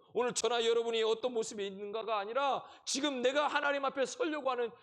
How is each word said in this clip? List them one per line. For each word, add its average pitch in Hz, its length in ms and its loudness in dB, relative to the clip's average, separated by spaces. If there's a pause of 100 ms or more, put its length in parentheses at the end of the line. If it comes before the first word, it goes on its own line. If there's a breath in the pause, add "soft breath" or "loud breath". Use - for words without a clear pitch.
(140 loud breath)
오늘 233 200 0
저나 233 300 2
여러분이 233 380 2
어떤 220 320 0
모습이 214 320 -4
있는가가 208 540 -4
아니라 233 440 0 (220 loud breath)
지금 269 380 0
내가 285 240 4
하나님 285 360 2
앞에 269 220 0
서려고 285 460 -2
하는 240 180 -2 (140 loud breath)